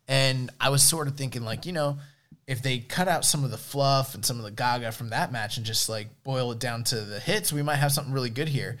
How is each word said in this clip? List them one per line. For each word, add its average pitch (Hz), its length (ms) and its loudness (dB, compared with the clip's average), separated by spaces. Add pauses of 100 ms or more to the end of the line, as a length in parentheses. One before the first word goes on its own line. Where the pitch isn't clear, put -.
And 131 520 2
I 131 100 4
was 139 180 6
sort 156 200 2
of 139 80 -4
thinking, 131 280 -6
like, 110 220 -6
you 180 80 -6
know, 143 240 0 (480)
if 123 160 -2
they 131 160 0
cut 180 300 0
out 165 180 2
some 147 180 4
of 127 60 0
the 107 80 -6
fluff 139 560 2
and 104 100 -8
some 120 140 0
of 113 60 -6
the 104 80 -8
gaga 123 400 0
from 117 180 -8
that 131 220 0
match 110 260 -4
and 113 80 -4
just, 110 240 0
like, 107 200 -6 (140)
boil 127 280 0
it 113 80 -6
down 117 240 -2
to 110 180 0
the 104 180 -8
hits, 196 320 0
we 147 120 -2
might 147 140 2
have 143 140 4
something 139 220 -2
really 127 160 -2
good 139 200 -2
here. 113 300 -2